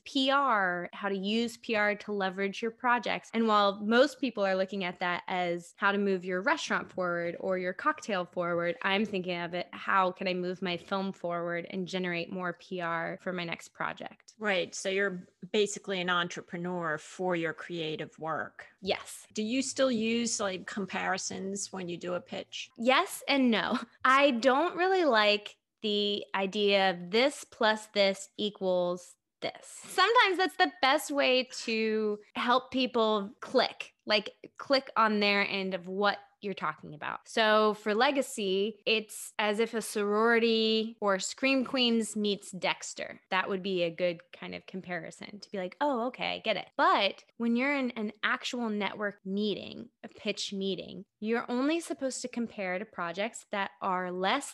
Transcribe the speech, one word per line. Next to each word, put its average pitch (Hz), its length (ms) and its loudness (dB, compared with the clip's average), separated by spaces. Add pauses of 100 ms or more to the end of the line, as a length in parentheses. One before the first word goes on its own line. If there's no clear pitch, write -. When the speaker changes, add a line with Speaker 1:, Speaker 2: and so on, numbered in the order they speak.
Speaker 1:
P 262 260 0
R, 208 600 2
how - 160 -6
to 196 100 0
use 226 380 0
P - 200 -4
R 208 200 2
to 208 160 -10
leverage 196 500 -2
your 226 100 -2
projects. 233 600 0
And 226 140 2
while 208 340 4
most 240 440 4
people 220 180 -2
are 190 120 2
looking 190 280 -2
at 180 160 -6
that 175 280 -2
as 175 500 -2
how 202 140 4
to 202 80 2
move 190 260 0
your 185 160 -2
restaurant 233 500 -2
forward 175 480 -2
or 185 200 -2
your 180 140 -2
cocktail 220 520 -2
forward, 170 560 -2
I'm 196 240 2
thinking 180 340 -4
of 170 140 -6
it, 180 180 -6
how 196 400 2
can 190 160 -6
I 180 60 0
move 180 300 -4
my 175 140 -2
film 190 360 -4
forward 170 560 -4
and 190 180 -6
generate 175 460 -4
more 180 260 -4
P 180 220 -8
R 170 400 -4
for 185 100 -4
my 180 120 -4
next 165 260 -8
project? - 720 -8
Speaker 2:
Right. 190 340 0
So - 160 -6
you're 190 380 -2 (240)
basically 196 500 0
an 175 80 0
entrepreneur 175 880 -2
for 180 380 -4
your 165 180 -2
creative 156 640 -8
work. - 480 -6 (160)
Speaker 1:
Yes. - 540 -4
Speaker 2:
Do 214 80 0
you 240 180 0
still 269 300 2
use, 226 480 0
like, 190 260 -4
comparisons 190 1080 -4
when 190 160 -8
you 175 100 -6
do 180 180 -4
a 175 40 -4
pitch? - 600 -10
Speaker 1:
Yes 262 480 2
and 262 240 4
no. 208 260 2 (260)
I 277 280 8
don't 262 440 4
really 370 300 4
like 208 500 4 (280)
the 208 500 0
idea 196 560 4
of 175 220 -4
this 254 320 2
plus 220 500 0
this 196 340 2 (100)
equals 180 760 -2 (280)
this. - 460 -10
Sometimes 403 500 4
that's 370 180 0
the 359 160 2 (100)
best 294 300 2
way 262 360 2 (180)
to 220 520 0 (160)
help 247 380 0
people 220 580 0 (120)
click, - 520 -2 (140)
like, 214 240 0 (260)
click 269 400 0
on 214 220 4
their 202 280 4
end 190 280 -4
of 175 120 -10
what 202 300 0 (240)
you're 202 120 -4
talking 160 400 -8
about. - 320 -8
So 214 500 4
for 208 200 -2
Legacy, 220 920 2
it's - 540 -2
as 214 200 0
if 226 140 -2
a 226 80 -2
sorority 220 1200 2
or 202 160 2
Scream 262 480 0
Queens 233 500 0
meets 208 360 -2
Dexter. - 680 -6 (120)
That 190 180 0
would 190 140 -4
be 185 200 0
a 170 60 0
good 170 300 -2 (120)
kind 180 220 -14
of 175 140 -14
comparison 170 720 -12
to - 120 -20
be 202 60 -8
like, 185 240 -8
"Oh, 262 260 0
okay, 180 280 -4
I 180 40 -8
get 208 180 -2
it." - 100 -8 (100)
But 277 460 2 (140)
when 233 180 0
you're 277 200 2
in 254 160 -2
an 214 200 -6 (120)
actual 240 460 -2
network 202 560 -4
meeting, 202 640 -4 (140)
a 233 40 -14
pitch - 460 -6
meeting, 190 520 -6 (140)
you're 226 300 -2
only 277 300 0
supposed 269 420 -6
to 254 60 -6
compare 202 500 -4
to 185 80 -6
projects 185 640 -6
that 196 200 -2 (100)
are 180 300 0
less 196 420 0